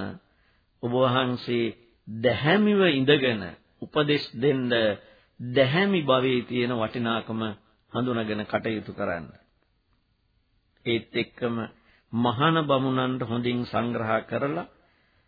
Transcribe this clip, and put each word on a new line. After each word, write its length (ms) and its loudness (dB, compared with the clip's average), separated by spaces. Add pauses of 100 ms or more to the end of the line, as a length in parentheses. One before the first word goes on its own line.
(840)
ඔබ 100 -2
වහන්සේ 840 0 (340)
දැහැමිව 800 2
ඉඳගෙන 540 2 (340)
උපදෙස් 560 0
දෙන්න, 380 0 (680)
දැහැමි 600 2
භවයේ 400 2
තියෙන 300 -2
වටිනාකම 680 -2 (520)
හඳුනාගෙන 520 -2
කටයුතු 480 -4
කරන්න. 340 -6 (1600)
ඒත් 260 -2
එක්කම 440 -4 (560)
මහාන 500 2
බමුණන්ට 600 0
හොඳින් 400 -2
සංග්‍රහ 500 -2 (100)
කරලා 500 -6 (560)